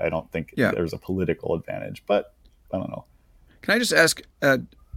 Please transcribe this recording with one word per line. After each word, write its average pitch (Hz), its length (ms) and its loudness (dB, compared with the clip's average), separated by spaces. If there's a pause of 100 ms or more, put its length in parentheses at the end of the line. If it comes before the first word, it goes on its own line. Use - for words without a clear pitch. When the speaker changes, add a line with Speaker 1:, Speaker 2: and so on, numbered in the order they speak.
Speaker 1:
I - 20 2
don't 80 240 -6
think 82 240 -6
Speaker 2:
Yeah. 120 140 2
Speaker 1:
there's 85 200 0
a 98 60 -8
political 87 580 -2
advantage, - 500 -8
but - 300 0 (380)
I 202 40 -2
don't - 120 -6
know. - 160 -12 (560)
Speaker 2:
Can 196 140 2
I 240 40 4
just 220 140 0
ask, 160 280 4 (200)
uh, 135 160 4 (400)